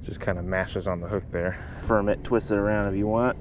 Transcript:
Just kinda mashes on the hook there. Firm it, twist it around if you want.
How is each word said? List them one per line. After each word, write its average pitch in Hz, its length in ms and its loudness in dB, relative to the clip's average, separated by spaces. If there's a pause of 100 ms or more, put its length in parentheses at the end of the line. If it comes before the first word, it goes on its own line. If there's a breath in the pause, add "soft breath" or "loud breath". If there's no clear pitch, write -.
Just - 160 -8
kinda 90 220 -2
mashes 92 460 -2
on 90 120 -2
the 87 60 -8
hook 95 240 -2
there. 90 280 -2 (280 loud breath)
Firm 104 220 4
it, - 160 2
twist 117 260 0
it 107 60 4
around 101 360 2
if 95 60 0
you 101 80 2
want. 113 340 2